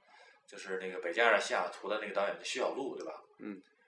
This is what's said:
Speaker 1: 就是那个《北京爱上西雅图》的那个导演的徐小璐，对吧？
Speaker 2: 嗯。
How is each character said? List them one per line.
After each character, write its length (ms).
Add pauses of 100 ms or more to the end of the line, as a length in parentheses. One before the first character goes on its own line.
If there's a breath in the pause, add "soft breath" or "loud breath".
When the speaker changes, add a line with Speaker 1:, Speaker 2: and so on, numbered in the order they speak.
(460 soft breath)
Speaker 1:
就 120
是 220
那 120
个 100
《北 120
京 100
爱 80
上 80
西 140
雅 160
图》 200
的 100
那 80
个 60
导 140
演 100
的 60
徐 160
小 120
璐， 260
对 80
吧？ 80 (260)
Speaker 2:
嗯。 220 (260)